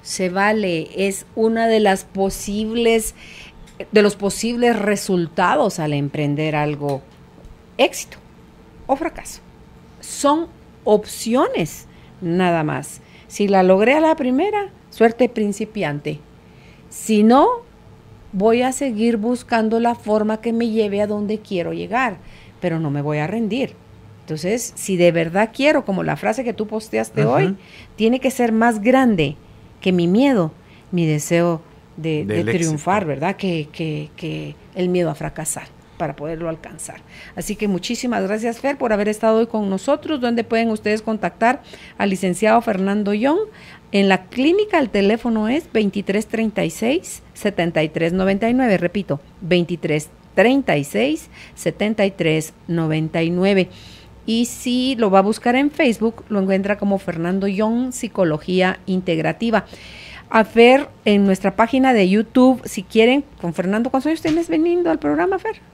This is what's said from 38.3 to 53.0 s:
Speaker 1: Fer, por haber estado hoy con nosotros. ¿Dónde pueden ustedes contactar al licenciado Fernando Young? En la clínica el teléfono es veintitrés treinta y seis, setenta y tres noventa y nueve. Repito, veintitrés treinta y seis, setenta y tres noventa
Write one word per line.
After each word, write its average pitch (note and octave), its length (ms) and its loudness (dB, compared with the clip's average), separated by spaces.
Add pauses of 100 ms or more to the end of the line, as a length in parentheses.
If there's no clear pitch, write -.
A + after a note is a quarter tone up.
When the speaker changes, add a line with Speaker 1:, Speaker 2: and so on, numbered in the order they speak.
Speaker 1:
Fer, C#4 180 -2
por A#3 160 0
haber G#3 140 0
estado A3 320 2
hoy A#3 80 2
con G#3+ 220 -2
nosotros. C#4+ 500 -2
¿Dónde A#3+ 240 0
pueden A3+ 260 0
ustedes G#3+ 320 -2
contactar A3 600 -2 (340)
al G3+ 120 0
licenciado G3 520 2
Fernando G3+ 520 -2
Young? C4+ 260 2 (540)
En G3 160 4
la F#3 160 2
clínica F4+ 520 0
el C4 120 0
teléfono G#3+ 580 0
es D4 240 -2
veintitrés G3+ 560 -2
treinta A3 380 -2
y E3 40 -2
seis, C4 540 -4 (100)
setenta E3+ 480 -2
y D#3+ 60 0
tres E3 240 -2
noventa F#3+ 380 0
y A#3+ 40 2
nueve. B3 240 2
Repito, E3+ 440 -2 (180)
veintitrés E3 720 -2 (260)
treinta A#3+ 400 4
y C#3+ 80 0
seis, C4+ 460 -4 (260)
setenta G#3 500 -2
y F#3+ 60 -2
tres D#3+ 420 -2 (140)
noventa D#3+ 560 -2